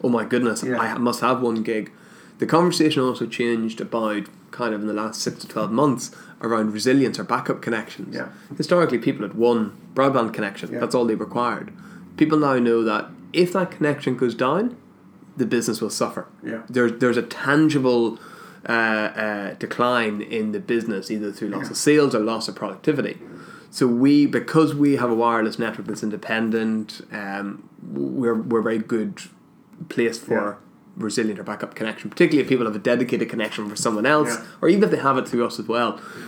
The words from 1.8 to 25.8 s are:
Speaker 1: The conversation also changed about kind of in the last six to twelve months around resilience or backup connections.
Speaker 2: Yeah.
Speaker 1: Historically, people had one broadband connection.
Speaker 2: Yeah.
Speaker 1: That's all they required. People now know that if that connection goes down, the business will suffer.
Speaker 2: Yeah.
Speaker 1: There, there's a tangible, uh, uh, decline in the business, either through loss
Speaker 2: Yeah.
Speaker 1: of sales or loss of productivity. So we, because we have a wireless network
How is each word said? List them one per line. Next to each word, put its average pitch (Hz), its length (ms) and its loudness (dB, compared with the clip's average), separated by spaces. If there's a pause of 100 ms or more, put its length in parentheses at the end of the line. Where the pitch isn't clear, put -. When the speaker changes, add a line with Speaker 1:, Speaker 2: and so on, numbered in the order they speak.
Speaker 1:
The 107 80 0
conversation 160 560 4
also 120 240 -2
changed 113 520 -2
about 107 460 -2 (240)
kind 117 240 -4
of 104 80 -4
in 107 60 -4
the 104 60 -2
last 107 280 -6
six - 180 -4
to - 80 -16
twelve 107 240 -4
months 131 400 2 (300)
around 110 320 0
resilience 123 460 2
or 98 40 -4
backup 120 380 -2
connections. 110 540 -6
Speaker 2:
Yeah. - 140 -8 (280)
Speaker 1:
Historically, 160 400 2
people 113 280 -2
had 95 120 -8
one 113 400 2 (160)
broadband 131 400 2
connection. 101 400 -6
Speaker 2:
Yeah. - 60 -6
Speaker 1:
That's 120 160 -2
all 120 100 4
they 110 100 2
required. 110 560 -4 (460)
People 156 220 4
now 139 180 4
know 117 260 4
that 110 260 0 (220)
if 175 220 2
that 180 180 0
connection 139 460 0
goes 120 180 2
down, 170 400 0 (640)
the 127 80 2
business 113 340 0
will 107 120 -4
suffer. - 340 -4 (180)
Speaker 2:
Yeah. 113 240 -8
Speaker 1:
There, 120 220 2
there's 120 280 2
a 117 40 0
tangible, 131 960 2 (480)
uh, - 40 -2
uh, 107 800 -2
decline 113 680 0
in 110 300 -4
the 104 80 -4
business, 110 520 -2
either 104 200 -4
through 101 180 -8
loss 98 160 -6
Speaker 2:
Yeah. - 60 -8
Speaker 1:
of 101 60 -6
sales 147 380 4
or 110 40 4
loss 110 300 0
of 95 60 -8
productivity. 107 640 -2 (500)
So - 180 2
we, 139 380 6
because 139 500 4
we 143 220 4
have 123 120 2
a 113 60 2
wireless 113 420 2
network 110 300 -4